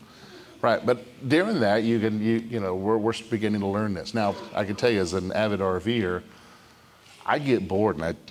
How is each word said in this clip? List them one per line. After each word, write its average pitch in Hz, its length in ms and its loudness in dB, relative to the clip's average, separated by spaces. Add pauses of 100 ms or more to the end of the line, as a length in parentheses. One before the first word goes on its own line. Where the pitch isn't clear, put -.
(640)
Right, 113 240 2
but 127 420 -2
during 180 320 2
that, 107 220 4
you 117 160 2
can, 107 240 0
you, 113 140 2
you 113 240 -4
know, 92 160 -2
we're, 104 220 2
we're 110 160 0 (140)
beginning 107 340 0
to 98 40 0
learn 104 280 -2
this. 82 200 -8
Now, 104 220 0 (180)
I 104 100 0
can 101 120 -4
tell 123 140 4
you 107 100 2
as 87 120 0
an 92 200 -2
avid 104 280 0
R 92 200 0
Ver, 92 420 -2 (1000)
I 135 160 2
get 123 260 2
bored, 95 300 2
and 78 80 -6
I, 82 100 -2 (160)